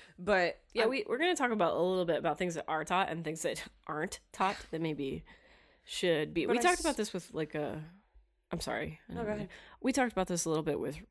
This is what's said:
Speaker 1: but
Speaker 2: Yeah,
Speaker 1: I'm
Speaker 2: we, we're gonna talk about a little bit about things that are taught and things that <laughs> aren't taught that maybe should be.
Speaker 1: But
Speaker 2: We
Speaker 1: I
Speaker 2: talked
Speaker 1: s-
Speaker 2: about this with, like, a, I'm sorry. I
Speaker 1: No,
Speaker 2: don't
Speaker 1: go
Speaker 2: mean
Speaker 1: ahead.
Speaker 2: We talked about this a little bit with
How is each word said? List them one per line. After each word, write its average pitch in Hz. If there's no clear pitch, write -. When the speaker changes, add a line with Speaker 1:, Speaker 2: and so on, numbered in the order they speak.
Speaker 1:
but 180
Speaker 2:
Yeah, 226
Speaker 1:
I'm 226
Speaker 2:
we, 262
we're 240
gonna 339
talk 247
about 180
a 147
little 185
bit 165
about 151
things 180
that -
are 156
taught 185
and 165
things 156
that 131
<laughs> -
aren't -
taught 196
that 160
maybe 147
should 156
be. 165
Speaker 1:
But -
Speaker 2:
We 240
Speaker 1:
I 233
Speaker 2:
talked 359
Speaker 1:
s- 349
Speaker 2:
about 302
this 214
with, -
like, 160
a, 151
I'm 170
sorry. 156
I -
Speaker 1:
No, -
Speaker 2:
don't 233
Speaker 1:
go 208
Speaker 2:
mean 208
Speaker 1:
ahead. 202
Speaker 2:
We 254
talked 247
about 185
this 170
a 165
little 160
bit 143
with 131